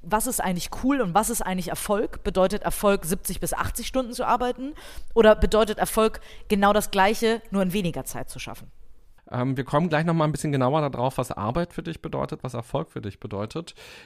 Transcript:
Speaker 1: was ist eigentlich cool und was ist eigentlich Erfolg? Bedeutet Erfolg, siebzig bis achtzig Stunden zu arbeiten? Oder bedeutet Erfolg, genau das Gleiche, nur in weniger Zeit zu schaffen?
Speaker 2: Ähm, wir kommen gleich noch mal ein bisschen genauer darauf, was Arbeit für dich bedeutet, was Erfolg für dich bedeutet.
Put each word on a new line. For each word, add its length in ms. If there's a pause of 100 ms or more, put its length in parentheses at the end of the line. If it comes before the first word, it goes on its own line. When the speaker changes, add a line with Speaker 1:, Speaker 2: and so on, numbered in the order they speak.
Speaker 1:
was 240
ist 140
eigentlich 300 (120)
cool 180
und 140
was 160
ist 120
eigentlich 260
Erfolg? 560
Bedeutet 400
Erfolg, 400
siebzig 340
bis 140
achtzig 340
Stunden 260
zu 120
arbeiten? 500 (400)
Oder 220
bedeutet 420
Erfolg, 420 (280)
genau 240
das 180
Gleiche, 500 (120)
nur 100
in 100
weniger 320
Zeit 260
zu 100
schaffen? 320 (580)
Speaker 2:
Ähm, 260
wir 80
kommen 240
gleich 160
noch 100
mal 100
ein 80
bisschen 180
genauer 400
darauf, 260
was 140
Arbeit 420
für 120
dich 180
bedeutet, 400
was 120
Erfolg 360
für 100
dich 200
bedeutet. 560 (300)